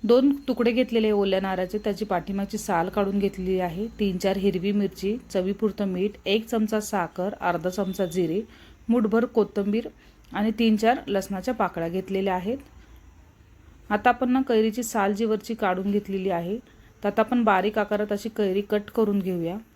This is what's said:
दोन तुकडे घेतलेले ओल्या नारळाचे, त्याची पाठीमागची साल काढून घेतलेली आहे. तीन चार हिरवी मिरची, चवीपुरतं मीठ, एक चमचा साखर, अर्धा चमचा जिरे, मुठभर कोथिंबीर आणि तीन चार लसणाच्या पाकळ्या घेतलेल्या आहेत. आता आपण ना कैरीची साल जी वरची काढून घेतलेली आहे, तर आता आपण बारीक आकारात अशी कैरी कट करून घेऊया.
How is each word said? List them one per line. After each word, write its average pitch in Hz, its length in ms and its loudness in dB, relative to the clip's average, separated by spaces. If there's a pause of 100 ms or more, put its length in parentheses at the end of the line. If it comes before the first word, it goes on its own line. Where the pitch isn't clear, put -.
दोन 262 300 6 (120)
तुकडे 247 240 2
घेतलेले 226 400 2
ओल्या 196 300 2
नारळाचे, 190 360 -2
त्याची 208 280 -2
पाठीमागची 196 520 -4
साल 185 320 0
काढून 196 300 0
घेतलेली 190 400 0
आहे. 180 280 -4
तीन 196 300 -2
चार 190 200 0
हिरवी 190 340 0
मिरची, 202 460 0 (120)
चवीपुरतं 202 560 -2
मीठ, 190 260 -2 (140)
एक 220 200 0
चमचा 220 340 0
साखर, 196 640 -4
अर्धा 170 280 0
चमचा 190 360 -2
जिरे, 170 360 -2 (480)
मुठभर 226 360 4
कोथिंबीर 208 600 0 (460)
आणि 214 260 0
तीन 220 160 6
चार 220 220 4 (100)
लसणाच्या 196 460 -2
पाकळ्या 175 360 -2
घेतलेल्या 190 460 -2
आहेत. 196 220 -2 (1300)
आता 208 200 2
आपण 240 220 0
ना 262 100 2
कैरीची 226 420 2
साल 208 300 0
जी 214 120 0
वरची 220 280 -2
काढून 196 380 0
घेतलेली 196 380 -2
आहे, 175 280 -2 (460)
तर 202 40 0
आता 202 140 0
आपण 240 220 2
बारीक 214 360 2
आकारात 208 320 0
अशी 208 180 -4
कैरी 202 320 0
कट 208 220 -2 (120)
करून 208 240 2
घेऊया. 180 380 -2 (180)